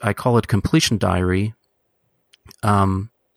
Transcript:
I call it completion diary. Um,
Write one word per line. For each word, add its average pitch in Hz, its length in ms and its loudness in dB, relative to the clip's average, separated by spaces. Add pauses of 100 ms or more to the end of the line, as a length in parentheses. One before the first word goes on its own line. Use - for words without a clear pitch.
I 104 100 0
call 120 260 0
it - 100 0
completion 113 500 0
diary. 92 560 0 (1080)
Um, 98 480 0 (260)